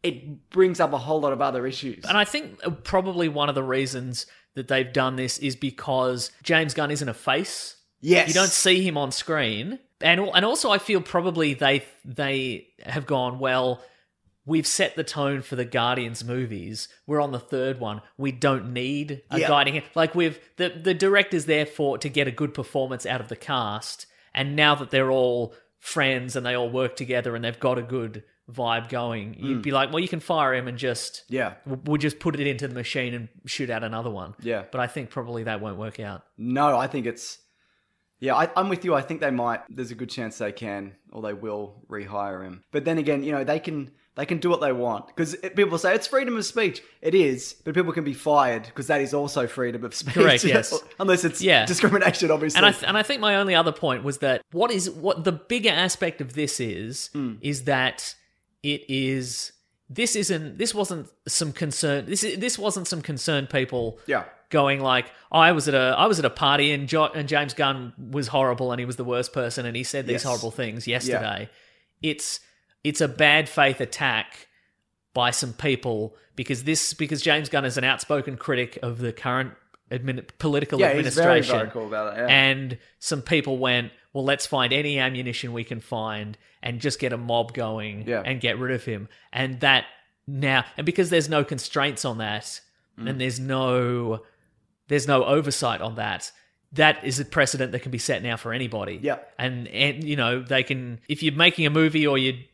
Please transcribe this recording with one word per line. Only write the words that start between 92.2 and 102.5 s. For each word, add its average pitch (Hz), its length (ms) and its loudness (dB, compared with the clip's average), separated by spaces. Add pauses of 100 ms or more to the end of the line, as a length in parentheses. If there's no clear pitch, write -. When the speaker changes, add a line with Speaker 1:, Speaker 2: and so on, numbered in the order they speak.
Speaker 1:
Mm. 113 100 -6
Speaker 2:
and 131 120 -4
there's 127 180 -2
no, 123 840 0 (640)
there's 139 180 2
no 135 160 6
oversight 139 580 2
on 113 140 -6
that, 104 360 -4 (420)
that 151 300 4
is 131 160 -2
a 135 60 -4
precedent 131 460 0
that 120 100 -6
can 131 100 -8
be 123 60 -6
set 113 260 -4
now 120 140 -4
for 117 160 -8
anybody. 107 480 -6
Speaker 1:
Yeah. 139 160 -2 (220)
Speaker 2:
And, 123 300 -6
and, 143 340 0
you 147 120 -2
know, 123 260 0
they 131 220 0
can, 123 440 -6
if 151 160 -4
you're 151 120 2
making 170 300 6
a 147 40 4
movie 156 380 4
or 139 100 4
you 131 220 0 (140)